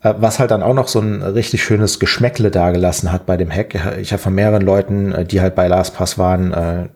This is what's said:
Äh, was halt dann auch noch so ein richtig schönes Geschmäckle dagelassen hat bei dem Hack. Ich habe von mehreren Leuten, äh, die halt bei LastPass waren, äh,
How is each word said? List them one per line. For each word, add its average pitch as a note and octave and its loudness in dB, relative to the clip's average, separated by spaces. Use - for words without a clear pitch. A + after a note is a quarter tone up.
Äh, A2 2
was A2 0
halt B2 2
dann G#2 2
auch B2+ 2
noch C3 0
so A2+ 0
ein G#2 -2
richtig G#2+ -2
schönes G#2+ 0
Geschmäckle G#2+ 0
dagelassen F2+ 0
hat F#2 -4
bei F2+ 0
dem E2+ -2
Hack. G2 -4
Ich G2 -6
habe G2+ -4
von F#2+ -2
mehreren G#2 2
Leuten, G2 2
äh, F2 -2
die F#2 0
halt F#2 0
bei F2+ 2
LastPass F2+ 0
waren, F#2 2
äh, F2 -4